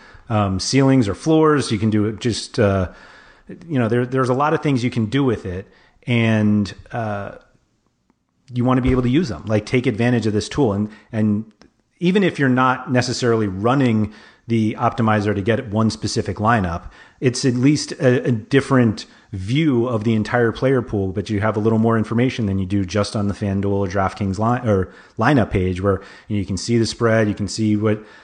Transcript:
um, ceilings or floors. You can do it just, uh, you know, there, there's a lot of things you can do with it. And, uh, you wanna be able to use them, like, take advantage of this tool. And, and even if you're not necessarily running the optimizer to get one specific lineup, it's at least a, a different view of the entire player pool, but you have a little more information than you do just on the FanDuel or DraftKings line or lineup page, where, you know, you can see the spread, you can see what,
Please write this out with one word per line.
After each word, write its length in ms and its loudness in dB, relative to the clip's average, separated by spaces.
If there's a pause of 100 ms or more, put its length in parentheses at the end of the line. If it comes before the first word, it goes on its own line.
(300)
um, 300 0
ceilings 480 2
or 80 -4
floors. 560 2
You 80 -2
can 100 0
do 160 2
it 140 -6
just, 400 -4
uh, 300 2 (800)
you 120 -2
know, 80 2
there, 180 0
there's 240 -2
a 40 2
lot 200 0
of 80 -2
things 220 0
you 80 0
can 140 0
do 180 -2
with 220 -2
it. 220 -8 (380)
And, 680 2 (180)
uh, 440 -8 (1160)
you 100 -2
wanna 180 2
be 100 2
able 100 2
to 80 0
use 180 2
them, 180 -10
like, 200 0
take 220 0
advantage 380 0
of 60 0
this 160 -2
tool. 240 0
And, 180 -2 (220)
and 400 -2 (480)
even 240 2
if 160 0
you're 80 2
not 440 2
necessarily 560 0
running 680 0 (340)
the 320 0
optimizer 560 0
to 60 -2
get 260 -2
one 220 0
specific 480 -4
lineup, 460 0 (360)
it's 240 0
at 120 2
least 380 2
a, 340 0
a 40 2
different 760 2 (280)
view 540 0
of 180 -4
the 80 2
entire 400 0
player 280 0
pool, 300 -4
but 180 -6
you 120 -2
have 160 0
a 20 0
little 200 2
more 180 2
information 480 0
than 120 -2
you 80 -2
do 200 -2
just 320 -2
on 100 -2
the 60 -2
FanDuel 320 -2
or 220 -2
DraftKings 520 -2
line 260 -2
or 280 0 (260)
lineup 320 2
page, 300 -2
where, 200 0 (280)
you 80 -4
know, 20 -2
you 60 -4
can 100 -4
see 220 0
the 80 4
spread, 420 0
you 60 -2
can 160 -4
see 260 0
what, 260 0 (220)